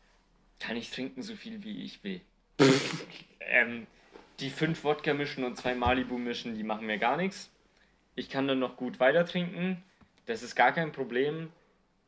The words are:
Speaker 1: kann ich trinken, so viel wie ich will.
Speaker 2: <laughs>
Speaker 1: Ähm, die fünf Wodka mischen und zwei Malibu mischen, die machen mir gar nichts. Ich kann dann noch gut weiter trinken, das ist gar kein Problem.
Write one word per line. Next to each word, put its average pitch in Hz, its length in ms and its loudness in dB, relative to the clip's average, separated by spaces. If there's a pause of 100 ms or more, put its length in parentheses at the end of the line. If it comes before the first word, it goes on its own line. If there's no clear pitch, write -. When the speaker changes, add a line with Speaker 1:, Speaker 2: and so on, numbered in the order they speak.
(600)
Speaker 1:
kann 113 160 -6
ich 113 140 -8
trinken, 131 320 -8
so 107 140 -10
viel 110 260 -12
wie 104 220 -8
ich - 200 -14
will. 95 160 -6 (380)
Speaker 2:
<laughs> 135 100 10 (840)
Speaker 1:
Ähm, 117 360 2 (540)
die 135 100 -4
fünf 160 340 -2
Wodka 147 300 2
mischen 143 300 -2
und 120 120 -4
zwei 127 180 -2
Malibu 123 440 2
mischen, 120 360 -4
die 107 100 -6
machen 110 220 -4
mir 107 120 0
gar 117 180 4
nichts. 190 340 -4 (640)
Ich - 140 -8
kann 135 180 0
dann 135 120 2
noch 127 180 -2
gut 123 240 -6
weiter 151 240 6
trinken, 175 580 -2 (440)
das 113 160 -6
ist 120 120 -12
gar 127 180 6
kein 165 200 -2
Problem. 139 560 -2 (600)